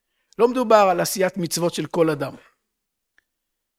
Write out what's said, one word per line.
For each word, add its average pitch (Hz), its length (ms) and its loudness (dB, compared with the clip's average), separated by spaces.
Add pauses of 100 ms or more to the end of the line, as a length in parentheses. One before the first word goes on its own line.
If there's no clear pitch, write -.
(380)
לא 226 100 4
מדובר 226 440 4
על 175 80 -2
עשיית 185 380 -4
מצוות 170 360 -4
של 160 140 -6
כל 165 220 0
אדם. 139 260 -6 (1400)